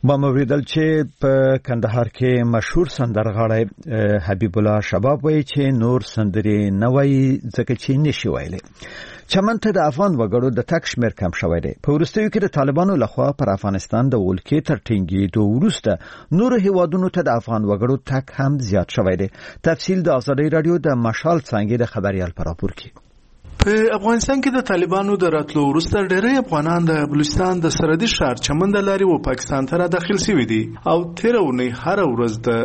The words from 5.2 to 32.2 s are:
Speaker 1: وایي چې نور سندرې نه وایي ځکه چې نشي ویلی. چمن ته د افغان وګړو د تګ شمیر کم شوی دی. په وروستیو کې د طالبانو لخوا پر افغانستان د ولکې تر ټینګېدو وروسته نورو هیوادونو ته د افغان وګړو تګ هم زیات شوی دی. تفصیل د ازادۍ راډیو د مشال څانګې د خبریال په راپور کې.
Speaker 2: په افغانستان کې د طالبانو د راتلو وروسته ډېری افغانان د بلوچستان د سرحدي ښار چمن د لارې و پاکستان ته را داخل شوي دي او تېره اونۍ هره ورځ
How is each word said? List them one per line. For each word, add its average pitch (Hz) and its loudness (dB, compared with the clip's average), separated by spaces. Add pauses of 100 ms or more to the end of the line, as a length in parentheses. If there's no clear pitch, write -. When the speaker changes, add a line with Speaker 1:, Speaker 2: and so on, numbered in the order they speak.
Speaker 1:
وایي 156 2
چې 135 0
نور 123 2
سندرې 104 0 (100)
نه 117 2
وایي 135 2 (160)
ځکه 127 -2
چې - -4 (140)
نشي 139 -2
ویلی. 82 -6 (720)
چمن 208 0
ته 214 2
د 196 2 (120)
افغان 170 0
وګړو 117 0
د 120 -2
تګ 170 0 (100)
شمیر 117 0
کم 90 -2
شوی 85 0
دی. - -4 (100)
په 143 2
وروستیو 208 0
کې 214 0
د - 0 (100)
طالبانو 151 2
لخوا 127 0 (140)
پر 101 0
افغانستان 104 0
د 117 2
ولکې 95 0 (120)
تر 123 -2
ټینګېدو 98 0
وروسته 113 0 (420)
نورو 247 2
هیوادونو 185 2
ته 175 -2
د 117 2
افغان 107 -2
وګړو 117 0 (140)
تګ 131 -2 (140)
هم 139 0 (120)
زیات 95 0
شوی 95 2
دی. 95 -2 (400)
تفصیل 185 -2
د 160 2
ازادۍ 139 0 (100)
راډیو 160 2 (120)
د 135 0
مشال 156 0
څانګې 110 -2
د 120 0 (100)
خبریال 95 -2
په 90 -6
راپور 90 -6
کې. - -18 (720)
Speaker 2:
په 202 2 (200)
افغانستان 226 0
کې 262 0
د 262 0
طالبانو 190 0
د 175 2
راتلو 147 0
وروسته 160 0 (120)
ډېری 226 2
افغانان 170 0
د 156 2
بلوچستان 151 0
د 160 0
سرحدي 165 0
ښار 123 0
چمن 175 0
د 202 2
لارې 196 0
و 160 4
پاکستان 135 -2
ته 170 0
را 180 0
داخل 185 -2
شوي 160 2
دي 110 2 (300)
او 165 2 (240)
تېره 233 2
اونۍ 127 0 (120)
هره 185 0
ورځ 113 0